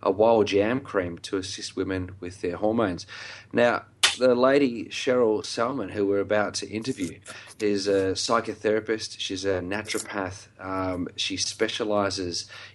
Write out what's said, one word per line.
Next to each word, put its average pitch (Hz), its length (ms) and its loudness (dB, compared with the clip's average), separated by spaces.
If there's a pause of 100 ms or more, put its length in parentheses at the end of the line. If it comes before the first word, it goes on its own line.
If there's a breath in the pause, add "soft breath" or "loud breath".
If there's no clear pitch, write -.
a - 80 2
wild 107 400 6
yam 104 300 4
cream 87 380 -2
to - 180 -4
assist - 400 -8
women 92 420 -2
with 90 220 -12
their 87 160 -2
hormones. 101 500 0 (460 loud breath)
Now, 117 320 4 (340)
the 127 160 6
lady, 127 520 4
Cheryl 117 580 2
Salmon, 117 460 -4
who 101 160 0
we're 101 140 2
about 101 340 0
to - 160 -6
interview, 113 480 -6 (400 loud breath)
is 101 300 0
a 95 240 4
psychotherapist. 110 1040 0
She's 95 260 -6
a 98 160 0
naturopath. 98 880 -6 (100)
Um, 92 580 -4
she - 200 -4
specializes 98 1120 -2 (280 loud breath)